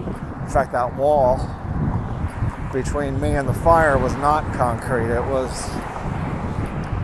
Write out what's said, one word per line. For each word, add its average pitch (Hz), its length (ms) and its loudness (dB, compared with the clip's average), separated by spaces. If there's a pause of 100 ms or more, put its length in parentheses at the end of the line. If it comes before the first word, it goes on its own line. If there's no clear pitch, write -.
(420)
In - 100 -6
fact, 139 220 2
that 123 220 0
wall 131 440 4 (1300)
between 135 480 0
me 147 120 0
and 143 180 0
the 127 40 2
fire 160 440 6
was 131 200 2
not 147 260 2 (100)
concrete, 120 560 0
it 120 160 0
was 131 240 0 (1500)